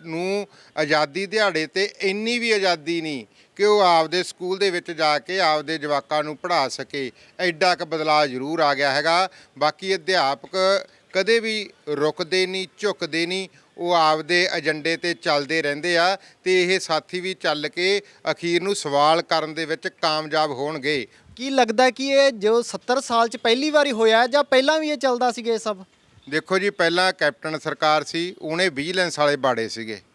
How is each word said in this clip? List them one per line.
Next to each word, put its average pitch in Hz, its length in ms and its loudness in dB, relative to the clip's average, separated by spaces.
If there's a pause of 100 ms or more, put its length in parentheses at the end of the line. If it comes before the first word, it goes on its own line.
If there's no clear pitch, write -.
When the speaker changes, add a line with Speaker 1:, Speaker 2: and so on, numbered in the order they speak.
Speaker 1:
ਨੂੰ 185 460 -4 (300)
ਆਜ਼ਾਦੀ 151 480 0
ਦਿਹਾੜੇ 185 380 0
'ਤੇ 190 260 -4 (120)
ਇੰਨੀ 214 380 -2
ਵੀ 233 120 -2
ਆਜ਼ਾਦੀ 170 500 0
ਨਹੀਂ 143 240 -8 (300)
ਕਿ 202 100 0
ਉਹ 208 160 4
ਆਪਦੇ 170 420 4
ਸਕੂਲ 180 340 -8
ਦੇ 196 120 0
ਵਿੱਚ 175 220 -6
ਜਾ 151 280 0
ਕੇ 185 200 -6
ਆਪਦੇ 156 380 0
ਜਵਾਕਾਂ 147 460 -2
ਨੂੰ 151 140 -10
ਪੜ੍ਹਾ 165 300 0
ਸਕੇ। 131 440 -8 (280)
ਐਡਾ 180 360 2
ਕੁ 170 100 -6
ਬਦਲਾਅ 151 400 2
ਜ਼ਰੂਰ 139 340 -4
ਆ 143 140 4
ਗਿਆ 139 180 0
ਹੈਗਾ। 165 380 2 (280)
ਬਾਕੀ 151 380 -2
ਅਧਿਆਪਕ 185 920 0 (280)
ਕਦੇ 202 260 2
ਵੀ 220 300 -4 (200)
ਰੁਕਦੇ 156 560 0
ਨਹੀਂ, 185 220 -6 (100)
ਝੁਕਦੇ 170 480 -4
ਨਹੀਂ। 185 240 -6 (280)
ਉਹ 175 160 -2
ਆਪਦੇ 160 640 4
ਏਜੰਡੇ 156 400 -2
ਤੇ 170 160 -4
ਚੱਲਦੇ 151 480 -2
ਰਹਿੰਦੇ 151 360 -2
ਆ 185 200 2 (260)
ਤੇ 185 200 2
ਇਹ 180 160 0
ਸਾਥੀ 165 400 -4
ਵੀ 185 140 -6
ਚੱਲ 151 340 -2
ਕੇ 185 340 -2 (300)
ਅਖੀਰ 170 300 -2
ਨੂੰ 196 140 -2
ਸਵਾਲ 151 460 2
ਕਰਨ 156 320 -2
ਦੇ 160 120 -6
ਵਿੱਚ 160 220 -6
ਕਾਮਯਾਬ 156 640 -2
ਹੋਣਗੇ। 139 560 -4 (280)
Speaker 2:
ਕੀ 262 140 -8
ਲੱਗਦਾ 254 400 2
ਕਿ 262 180 -4
ਇਹ 277 240 4
ਜੋ 220 300 2
ਸੱਤਰ 247 400 -4
ਸਾਲ 233 260 2
'ਚ 247 100 -10
ਪਹਿਲੀ 254 320 2
ਵਾਰੀ 294 220 4
ਹੋਇਆ 220 300 4
ਹੈ 254 60 2
ਜਾਂ 285 160 2
ਪਹਿਲਾਂ 277 360 2
ਵੀ 311 100 -2
ਇਹ 294 80 -2
ਚੱਲਦਾ 247 340 0
ਸੀਗਾ 233 220 -4
ਇਹ 214 60 -2
ਸਭ? 214 180 -6 (520)
Speaker 1:
ਦੇਖੋ 160 300 0
ਜੀ, 202 100 0
ਪਹਿਲਾਂ 185 440 2
ਕੈਪਟਨ 156 460 -2
ਸਰਕਾਰ 151 440 0
ਸੀ, 170 380 -6
ਉਹਨੇ 170 280 -2
ਵਿਜੀਲੈਂਸ 165 500 -2
ਵਾਲੇ 147 160 4
ਬਾੜੇ 120 340 0
ਸੀਗੇ। 110 320 -10 (140)